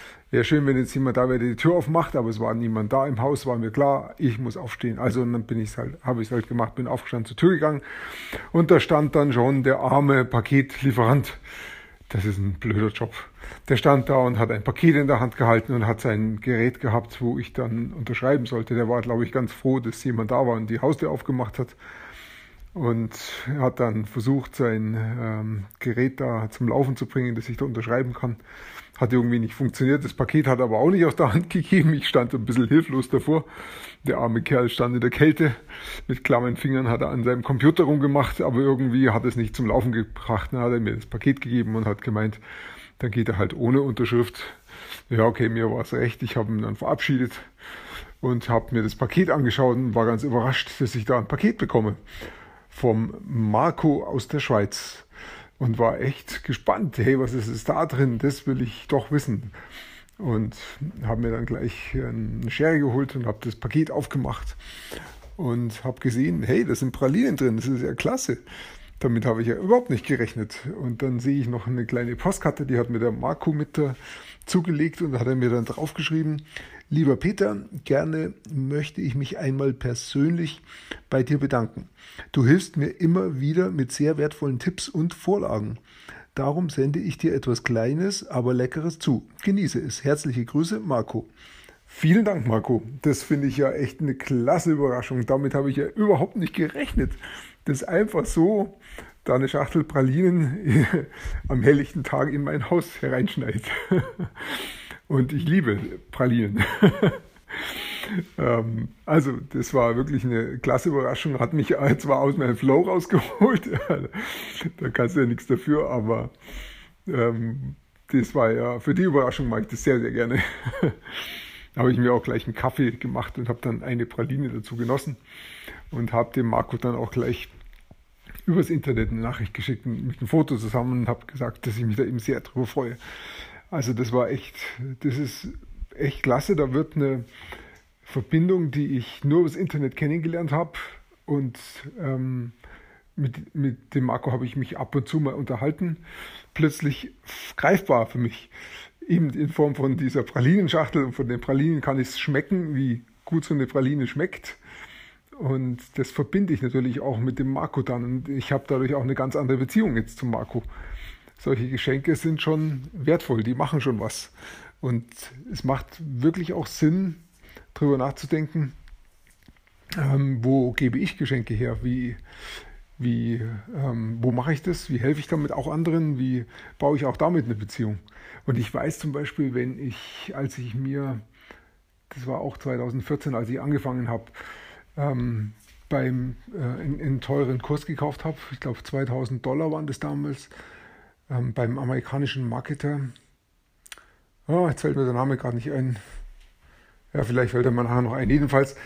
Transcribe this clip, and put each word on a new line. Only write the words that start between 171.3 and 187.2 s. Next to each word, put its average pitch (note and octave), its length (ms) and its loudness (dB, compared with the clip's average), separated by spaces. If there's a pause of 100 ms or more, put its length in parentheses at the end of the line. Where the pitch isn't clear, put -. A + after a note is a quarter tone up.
her? A#2 280 -2
Wie, B2 340 -4 (800)
wie, A#2 440 -2 (340)
ähm, A#2 460 -4
wo B2+ 100 2
mache B2+ 220 0
ich C#3 80 -2
das? - 280 -4
Wie B2 100 -2
helfe D3 200 2
ich - 80 -10
damit D3 240 -2
auch C3+ 160 -4
anderen? D#3 520 0
Wie B2+ 260 0 (340)
baue C#3+ 180 2
ich C#3 80 -2
auch B2+ 120 -2
damit D#3 280 2
eine A#2 100 -2
Beziehung? G#2+ 440 -4 (460)
Und B2 120 0
ich A#2 160 -4
weiß - 260 -4
zum D3 140 -4
Beispiel, C#3 400 -4
wenn B2 260 -4
ich, - 560 -10
als C#3 220 -6
ich A#2+ 180 -8
mir, C3+ 460 -4 (880)
das B2+ 180 -12
war C3 140 -4
auch - 160 -8
zweitausendvierzehn, B2+ 800 -4
als A2+ 140 -4
ich C3 120 -4
angefangen B2+ 480 -2
habe, A#2 160 -6 (720)
ähm, B2 560 -2 (340)
beim, B2+ 480 -2 (180)
äh, B2+ 300 -4
in, C#3+ 160 -4
in D#3+ 80 -4
einen C3+ 140 0